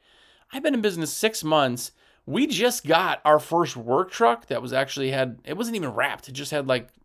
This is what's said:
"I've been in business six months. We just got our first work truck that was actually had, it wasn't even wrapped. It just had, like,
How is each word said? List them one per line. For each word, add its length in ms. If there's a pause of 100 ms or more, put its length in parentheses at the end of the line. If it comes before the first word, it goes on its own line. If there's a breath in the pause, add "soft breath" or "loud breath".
(520 soft breath)
"I've 100
been 120
in 60
business 320
six 320
months. 480 (340 soft breath)
We 200
just 400
got 380
our 160
first 360
work 340
truck 360
that 160
was 100
actually 380
had, 340
it 120
wasn't 200
even 180
wrapped. 340
It 40
just 200
had, 160
like, 220 (140)